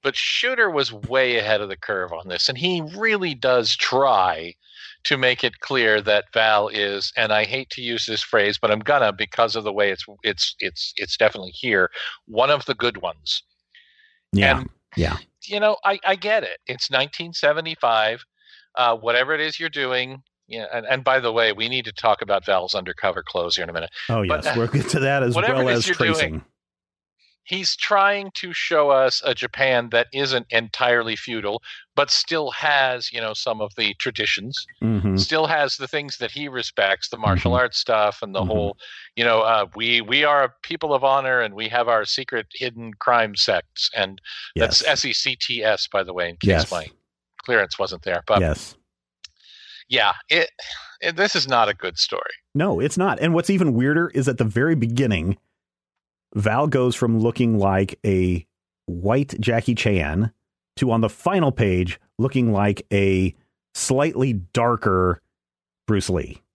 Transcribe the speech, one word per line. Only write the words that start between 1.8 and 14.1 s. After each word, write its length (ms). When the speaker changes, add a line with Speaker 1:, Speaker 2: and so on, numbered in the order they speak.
Speaker 1:
on 140
this, 200
and 80
he 240
really 380
does 420
try 800
to 140
make 260
it 160
clear 400
that 320
Val 360
is, 460
and 160
I 140
hate 280
to 100
use 240
this 160
phrase, 340
but 140
I'm 100
gonna 320
because 420
of 100
the 100
way 160
it's, 160
it's, 380
it's, 360
it's 220
definitely 340
here, 380
one 240
of 160
the 100
good 280
ones. 400